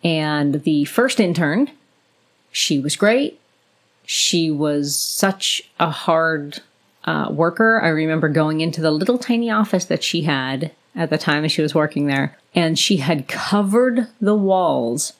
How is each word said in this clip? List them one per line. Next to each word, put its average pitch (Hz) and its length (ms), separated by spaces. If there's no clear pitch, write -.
And 151 600
the 151 220
first 254 340
intern, 175 500
she - 280
was 143 180
great. 233 420
She - 460
was 147 460
such - 640
a 170 120
hard, 160 720
uh, 156 260
worker. 170 500
I 165 80
remember 160 380
going 156 340
into 160 200
the 160 100
little 190 280
tiny 233 300
office 214 360
that 160 180
she 165 200
had 135 480
at 160 140
the 156 80
time 151 300
she 156 140
was 147 140
working 151 320
there, 139 280
and 165 240
she 202 200
had 139 320
covered 226 760
the 208 160
walls 160 840